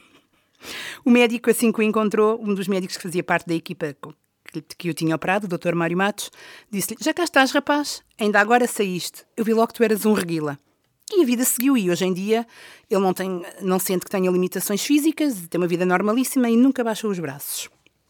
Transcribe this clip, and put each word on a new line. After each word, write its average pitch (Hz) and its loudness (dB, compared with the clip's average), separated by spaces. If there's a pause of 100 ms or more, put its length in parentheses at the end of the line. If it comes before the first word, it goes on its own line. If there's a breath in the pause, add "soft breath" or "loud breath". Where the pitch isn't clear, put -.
(1040 loud breath)
O 262 2
médico, 240 4
assim 226 4
que - -2
o 214 4
encontrou, 214 2
um 208 0
dos 190 -4
médicos 190 -2
que - -12
fazia 170 -4
parte 170 0
da 170 -2
equipa 165 -6
co-, - -16 (320)
que, - -12
que - -10
o 160 -2
tinha 160 -2
operado, 185 -2
o 185 -6
doutor 170 -2
Mário 170 -2
Matos, 202 -4 (400 loud breath)
disse-lhe: 214 -6
"Já 311 0
cá 349 -2
estás, 269 2
rapaz? 294 -2 (160)
Ainda 208 2
agora 233 4
saíste. - -4 (100)
Eu 233 -2
vi 220 2
logo 226 2
que - -8
tu 240 0
eras 214 0
um 214 4
reguila." 165 -4 (540)
E 392 4
a 294 6
vida 247 2
seguiu, 262 2
e 185 2
hoje 175 0
em 185 2
dia 214 -2 (420 loud breath)
ele 196 2
não 190 2
tem, 185 -6 (180)
não 190 2
sente 185 -2
que - -18
tenha 185 0
limitações 185 -2
físicas, 294 2 (140)
tem 165 -4
uma 180 0
vida 175 0
normalíssima 214 2
e 226 4
nunca 254 4
baixou 220 -4
os 180 -4
braços. 143 -10 (400)